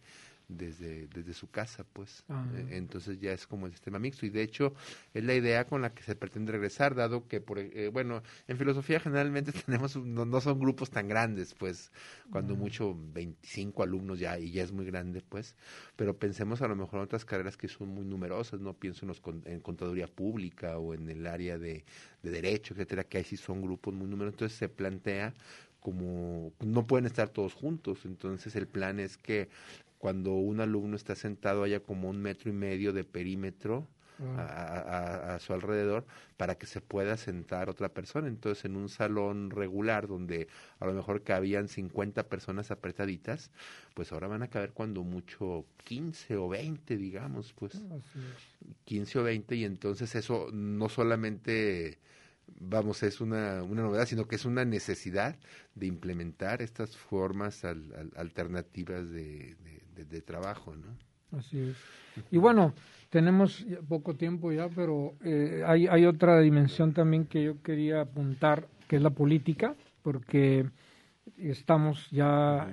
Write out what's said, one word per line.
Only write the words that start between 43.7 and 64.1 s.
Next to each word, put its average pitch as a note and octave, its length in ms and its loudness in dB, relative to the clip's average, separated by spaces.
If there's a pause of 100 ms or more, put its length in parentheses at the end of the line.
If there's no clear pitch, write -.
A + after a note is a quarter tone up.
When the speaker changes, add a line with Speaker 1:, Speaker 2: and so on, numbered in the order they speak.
Speaker 1:
pues - 180 -8
ahora D#2+ 140 -6
van G#2+ 160 -6
a B2 60 -6
caber G2+ 240 -4
cuando G#2+ 320 -6
mucho F2+ 640 -6 (160)
quince C#3+ 520 -8
o F#2 140 -2
veinte, A#2+ 480 -6
digamos, A2 560 -8
pues. - 220 -10
Speaker 2:
Así G#3 100 -12 (320)
es. - 580 -16 (100)
Speaker 1:
Quince G#2 340 -2
o A#2+ 40 4
veinte, A2+ 320 -2
y A2+ 100 0
entonces G2+ 500 -4
eso A2+ 360 -2
no G#2 380 -2
solamente, A2 1080 0 (600)
vamos, G#2 440 0
es G2+ 180 0
una, G#2+ 400 -2
una G#2 220 -2
novedad, A2 240 2
sino A2 200 -2
que A2 100 -2
es - 80 -6
una B2 200 0
necesidad G#2 720 -2 (400)
de F#2+ 100 -6
implementar F2+ 800 -6
estas A2+ 340 -8
formas G2 640 -4
al-, D#2+ 320 -8
al-, D#2 200 -12
alternativas F2 960 -6
de, D2+ 520 -12
de, D#2+ 200 -20 (100)
de, E2 120 -16
de D#2+ 160 -12
trabajo, E2+ 540 -10
¿no? E2 120 -16 (500)
Speaker 2:
Así C3+ 220 -8
es. C3 160 -4 (420)
Speaker 1:
Ujú. A2 140 -12
Speaker 2:
Y F3 60 6
bueno, G3+ 360 10 (360)
tenemos F#3 580 6
ya F3 140 -4
poco D#3 340 -2